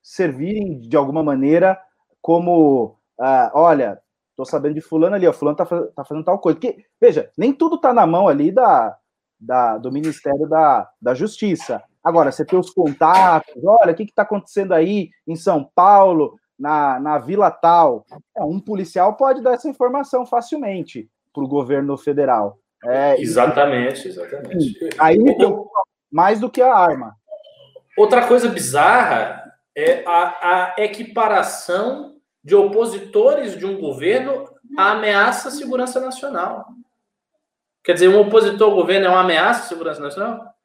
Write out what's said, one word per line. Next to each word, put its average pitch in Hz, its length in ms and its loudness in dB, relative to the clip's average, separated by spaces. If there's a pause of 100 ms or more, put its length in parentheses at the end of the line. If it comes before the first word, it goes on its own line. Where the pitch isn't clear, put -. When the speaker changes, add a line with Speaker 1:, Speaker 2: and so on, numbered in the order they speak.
Speaker 1:
servirem 175 760 -6
de 117 180 -6
alguma 143 240 0
maneira 156 580 2 (420)
como, 160 760 2 (220)
ah, 127 340 2
"Olha, 139 480 2 (340)
tô 135 100 -10
sabendo 147 300 -4
de 156 60 -8
fulano 165 340 0
ali, 180 120 2
ó, 156 60 4
fulano 151 240 -4
tá 180 80 -2
fa-, 170 300 -4
tá 139 80 -12
fazendo 156 220 -10
tal 185 140 0
coisa." 165 180 0
Porque, - 280 -10 (140)
veja, 202 380 2
nem 233 160 0
tudo 330 240 -2
tá 262 160 0
na 226 140 4
mão 175 200 2
ali 147 240 2
da, 170 460 2 (420)
da, 117 380 -2
do 123 140 -10
Ministério 147 560 -4
da, 151 420 2 (120)
da 120 120 -2
Justiça. 160 680 -6 (200)
Agora, 160 280 2
você - 140 -6
tem 185 120 0
os 185 120 -2
contatos, 165 840 2 (100)
"Olha, 196 280 4
o 165 40 -4
que 214 100 -8
que - 80 -20
tá 208 100 0
acontecendo 196 500 -4
aí 170 360 0 (160)
em 165 100 -8
São 160 400 -2
Paulo, 185 640 4 (200)
na, 143 420 -2
na 147 180 -4
vila 170 340 0
tal?" 165 540 2 (300)
É, 160 80 -6
um 165 160 -6
policial 190 560 -4
pode 262 260 0
dar 254 120 0
essa 247 160 -6
informação 254 560 -4
facilmente 240 840 -8 (240)
pro 139 140 -6
governo 139 500 -2
federal. 127 640 -2 (240)
É, 135 380 0
Speaker 2:
Exatamente, 127 840 0
exatamente. - 720 -8
Speaker 1:
sim. 165 180 -8
Aí 160 200 4
me 240 140 4
Speaker 2:
O - 60 -2
Speaker 1:
preocupa - 440 0 (300)
mais 190 280 0
do 233 100 -6
que - 120 -2
a 254 120 4
arma. 147 420 0 (840)
Speaker 2:
Outra 247 300 4
coisa 240 220 2
bizarra 175 960 0 (300)
é 160 320 0
a, 180 720 -2
a 214 60 -2
equiparação 214 1300 -4 (280)
de 151 120 2
opositores 208 1040 0
de 170 80 -10
um 196 160 -8
governo 214 640 -4 (300)
à 196 140 2
ameaça 214 580 -2
à - 20 -10
segurança 254 480 -6
nacional. 220 680 -8 (1160)
Quer 175 100 0
dizer, 180 140 4
um 202 140 6
opositor 208 480 2
ao 196 60 0
governo 185 320 0
é - 20 2
uma 185 120 4
ameaça 185 420 0
à - 40 -14
segurança 165 320 -10
nacional? 196 540 -10 (120)